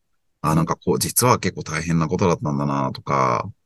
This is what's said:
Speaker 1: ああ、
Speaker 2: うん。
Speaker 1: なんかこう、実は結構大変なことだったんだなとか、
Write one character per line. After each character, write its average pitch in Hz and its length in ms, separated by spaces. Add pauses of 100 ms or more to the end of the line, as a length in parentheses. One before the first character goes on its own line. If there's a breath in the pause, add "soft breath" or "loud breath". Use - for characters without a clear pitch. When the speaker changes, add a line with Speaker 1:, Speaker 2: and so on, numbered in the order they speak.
(440)
Speaker 1:
あ 73 60
あ、 - 20
Speaker 2:
う - 20
ん。 80 40
Speaker 1:
な 82 60
ん - 20
か 82 100
こ - 180
う、 - 60
実 - 260
は 117 140
結 92 160
構 76 80
大 78 180
変 82 160
な 80 100
こ 87 100
と 101 100
だ 82 60
っ 65 80
た 76 100
ん 69 60
だ 71 80
な 69 280
と - 80
か、 65 480 (160)